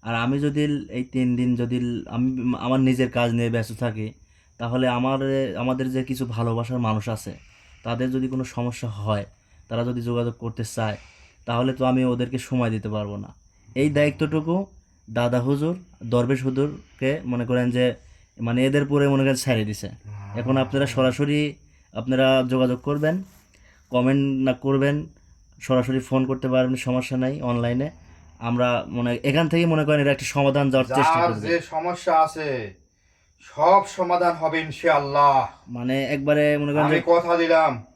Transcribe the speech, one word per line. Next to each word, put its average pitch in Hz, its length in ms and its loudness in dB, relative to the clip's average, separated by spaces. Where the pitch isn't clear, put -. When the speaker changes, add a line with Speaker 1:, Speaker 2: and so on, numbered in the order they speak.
Speaker 1:
আর 113 140 -6
আমি 123 240 0
যদি 147 500 0
এই 123 140 -6
তিন 127 320 0
দিন 123 200 2
যদি 120 540 -2
আমি 123 500 -2
আমার 131 200 0
নিজের 131 320 2
কাজ 120 200 0
নিয়ে 117 180 0
ব্যস্ত 113 300 -2
থাকি, 110 340 -4
তাহলে 127 300 0
আমার, 127 320 0
আমাদের 127 340 -2
যে 131 120 -2
কিছু 127 220 -4
ভালোবাসার 117 540 -4
মানুষ 110 300 -2
আছে, 107 280 -8
তাদের 120 280 -2
যদি 131 160 -2
কোনো 131 160 -4
সমস্যা 120 460 -6
হয়, 101 360 -4
তারা 117 180 -2
যদি 123 160 -4
যোগাযোগ 120 320 -2
করতে 117 300 -8
চায়, 110 220 -2
তাহলে 123 280 0
তো 127 120 -2
আমি 127 200 2
ওদেরকে 123 320 -2
সময় 123 320 -2
দিতে 110 200 -4
পারবো 104 280 -6
না।" - 240 -14
এই 143 140 2
দায়িত্বটুকু 151 760 0
দাদা 120 320 0
হুজুর, 147 380 0
দরবেশ 123 400 0
হুজুরকে, 135 840 -2
মনে 120 200 -2
করেন 123 260 0
যে, 123 240 2
মানে, 120 240 0
এদের 139 200 2
পরে, 143 220 2
মনে 135 160 4
করেন, 135 120 2
ছেড়ে 120 300 0
দিছে। 104 240 -8
Speaker 2:
হ্যাঁ। - 320 -14
Speaker 1:
এখন 123 200 0
আপনারা 135 280 0
সরাসরি 143 680 0
আপনারা 131 560 2
যোগাযোগ 127 300 0
করবেন, 151 440 -2
কমেন্ট 135 600 2
না 127 40 2
করবেন, 139 520 0
সরাসরি 131 380 2
ফোন 131 260 0
করতে 131 240 -4
পারবেন, 127 260 2
সমস্যা 127 420 -2
নাই, 135 240 -2
অনলাইনে। 123 500 -2
আমরা, 120 480 0
মানে, 120 360 -2
এখান 147 260 2
থেকে, 170 160 2
মনে 156 200 2
করেন, 151 140 2
এর 139 80 2
একটা 139 180 0
সমাধান 139 440 2
দেওয়ার 131 160 2
চেষ্টা 160 340 2
Speaker 2:
যার 175 120 2
Speaker 1:
করব। - 100 -6
Speaker 2:
যে 170 200 0
সমস্যা 165 580 0
আছে, 143 540 -2
সব 185 320 6
সমাধান 175 480 0
হবে 160 260 -2
ইনশাআল্লাহ। 143 840 2
Speaker 1:
মানে, 127 380 -2
একবারে, 147 520 2
মনে 147 160 -2
করেন 151 120 4
Speaker 2:
আমি 156 100 4
Speaker 1:
যে 170 100 0
Speaker 2:
কথা 170 320 4
দিলাম। 160 480 2